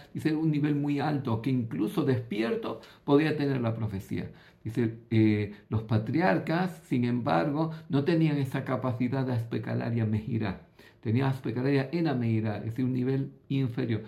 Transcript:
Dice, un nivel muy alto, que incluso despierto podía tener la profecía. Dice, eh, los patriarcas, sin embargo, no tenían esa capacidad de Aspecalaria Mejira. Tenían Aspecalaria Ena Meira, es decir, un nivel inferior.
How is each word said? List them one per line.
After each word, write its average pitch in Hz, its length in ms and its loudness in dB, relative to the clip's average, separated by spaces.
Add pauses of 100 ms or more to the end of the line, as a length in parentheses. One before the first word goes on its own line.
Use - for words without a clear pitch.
(120)
Dice, 156 220 -2
un 160 160 2
nivel 147 240 2
muy 143 260 0
alto, 135 400 0
que - 80 -4
incluso 139 560 0
despierto 131 800 -2 (220)
podía 147 340 4
tener 139 240 0
la 113 120 0
profecía. 98 560 -6 (320)
Dice, 113 360 -2 (100)
eh, 107 460 4 (160)
los 110 140 0
patriarcas, 165 1000 0
sin 123 200 0
embargo, 147 680 0 (180)
no 139 160 2
tenían 160 320 4
esa 135 300 -2
capacidad 127 580 0
de 127 80 -2
Aspecalaria 117 720 -2
Mejira. 107 640 -2 (320)
Tenían 131 300 2
Aspecalaria 135 600 0
Ena 165 220 0
Meira, 113 460 0
es 107 80 -8
decir, 113 180 -4
un 127 80 0
nivel 135 400 -2 (160)
inferior. 127 600 -2